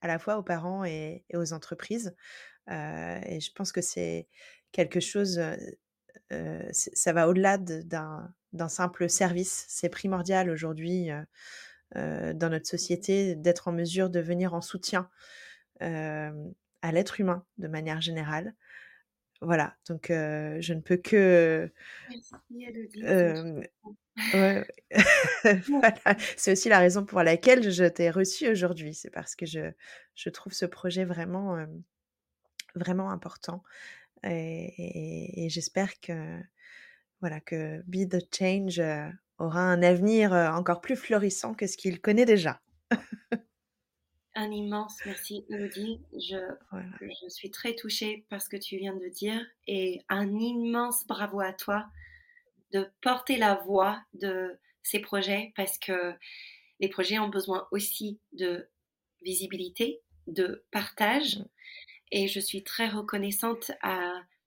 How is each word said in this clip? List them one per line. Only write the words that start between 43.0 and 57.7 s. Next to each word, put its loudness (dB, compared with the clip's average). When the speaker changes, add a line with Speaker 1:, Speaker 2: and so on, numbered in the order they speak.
Speaker 2:
Un -4
immense -4
merci, -10
Elodie. -6
Je, -10
Speaker 1:
Voilà. -10
Speaker 2:
je -14
suis -14
très -6
touchée -6
par -8
ce -8
que -10
tu -8
viens -6
de -8
dire -4
et -4
un 0
immense 0
bravo -4
à -2
toi -4
de 0
porter 0
la 4
voix 2
de -6
ces -2
projets -2
parce -2
que -4
les 0
projets -2
ont 0
besoin -4